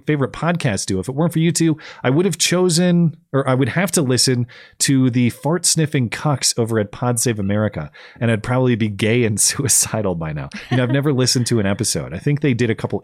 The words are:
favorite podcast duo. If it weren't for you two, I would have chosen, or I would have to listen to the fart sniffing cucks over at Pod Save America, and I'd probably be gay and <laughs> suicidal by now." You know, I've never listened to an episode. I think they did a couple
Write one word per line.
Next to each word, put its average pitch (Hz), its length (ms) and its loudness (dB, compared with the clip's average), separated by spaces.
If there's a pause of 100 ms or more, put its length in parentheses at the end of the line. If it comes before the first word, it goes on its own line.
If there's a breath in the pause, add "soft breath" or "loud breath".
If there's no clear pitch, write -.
favorite 143 260 -2
podcast 156 540 -2
duo. 95 120 -2
If 92 80 -6
it 127 60 -6
weren't 165 180 0
for 170 60 -2
you 165 140 2
two, 165 260 2 (260 loud breath)
I 123 60 2
would 151 160 2
have 190 140 -2
chosen, 175 760 2 (160)
or 135 160 0
I 131 60 2
would 131 160 4
have 180 220 -2
to 180 100 0
listen 123 460 2 (320 loud breath)
to 131 320 2
the 120 180 2
fart 170 380 -4
sniffing 143 420 0
cucks - 480 -2
over 113 220 0
at 104 120 -2
Pod 123 280 -2
Save 120 180 -2
America, 101 540 -2 (280 loud breath)
and 117 120 0
I'd 107 100 0
probably 127 340 2
be 110 140 0
gay 107 360 0
and 104 140 -2
<laughs> - 0 -
suicidal - 760 0
by 151 180 -6
now." 143 160 -8 (220 loud breath)
You 123 60 2
know, 127 60 2
I've 123 60 0
never 139 240 0
listened 123 340 2
to 117 120 2
an 98 80 0
episode. 101 440 -2
I - 60 -8
think 147 240 0
they 135 140 2
did 113 160 0
a 107 40 0
couple - 280 -6